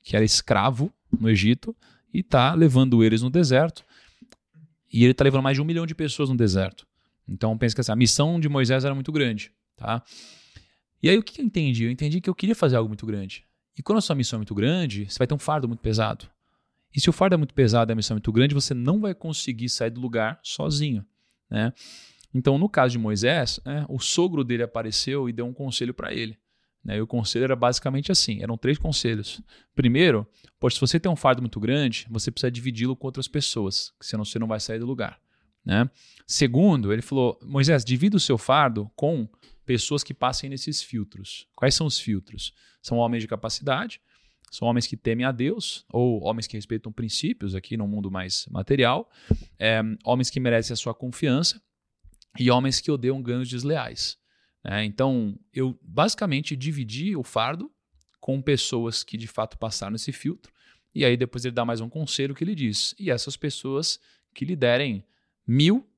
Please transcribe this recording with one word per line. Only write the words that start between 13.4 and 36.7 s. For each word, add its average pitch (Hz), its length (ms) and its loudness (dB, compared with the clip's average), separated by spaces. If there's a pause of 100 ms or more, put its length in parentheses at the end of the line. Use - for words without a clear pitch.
E 143 60 -14
quando 214 160 2
a - 20 2
sua 156 140 -2
missão 120 220 -2
é - 20 -4
muito 107 160 -6
grande, 117 500 0
você - 120 -12
vai 127 100 2
ter 151 60 -2
um 143 60 -4
fardo 147 280 -2
muito 117 120 -6
pesado. 110 460 -2 (680)
E 139 60 0
se 170 100 4
o 160 40 2
fardo 185 220 4
é - 20 2
muito 147 160 -2
pesado 117 380 4
e - 20 0
a - 20 0
missão 110 200 -2
é - 20 -2
muito 107 140 -2
grande, 131 240 4
você 143 180 0
não 135 260 2
vai 202 140 -2
conseguir 123 560 -6
sair 117 220 -2
do 123 100 -10
lugar 117 420 -2
sozinho, 143 600 -2 (440)
né? 113 220 -2 (640)
Então, 135 240 2
no 196 120 2
caso 127 220 4
de 120 80 -2
Moisés, 113 680 0
né, 147 240 -4
o 131 100 -6
sogro 170 440 0
dele 120 200 0
apareceu 117 640 -2
e 117 60 -4
deu 120 120 -4
um 123 80 -8
conselho 127 400 -4
pra - 200 -8
ele, 110 240 -8 (460)
né? 104 140 -4
E 107 40 0
o 110 60 -2
conselho 117 380 0
era 131 100 2
basicamente 131 560 0
assim, 113 300 0
eram 113 160 -6
três 139 200 0
conselhos. 113 640 -4 (340)
Primeiro, 127 520 4 (320)
"Poxa, 127 160 2
se - 60 -2
você 147 180 2
tem 185 120 0
um 151 40 2
fardo 127 260 4
muito 113 180 -6
grande, 127 500 0
você 113 220 -4
precisa 123 200 -2
dividi-lo 120 440 -4
com - 120 -10
outras 131 200 -6
pessoas, - 720 -4
que - 60 -20
senão 107 180 -6
você 104 140 -8
não 113 100 -2
vai 110 120 -2
sair 113 200 -6
do 120 60 -6
lugar", 127 340 -6 (460)
né? 113 240 2 (380)
Segundo, 131 640 4